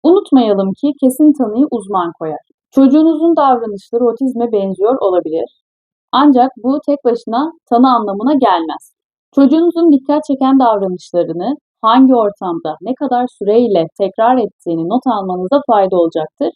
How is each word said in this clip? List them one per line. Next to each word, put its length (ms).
Unutmayalım 640
ki 100
kesin 320
tanıyı 380
uzman 480
koyar. 200
Çocuğunuzun 600
davranışları 720
otizme 460
benziyor 480
olabilir. 640
Ancak 400
bu 220
tek 200
başına 460
tanı 260
anlamına 380
gelmez. 600
Çocuğunuzun 560
dikkat 320
çeken 360
davranışlarını 960
hangi 340
ortamda, 680
ne 120
kadar 320
süreyle 460
tekrar 400
ettiğini 520
not 180
almanıza 600
fayda 280
olacaktır. 600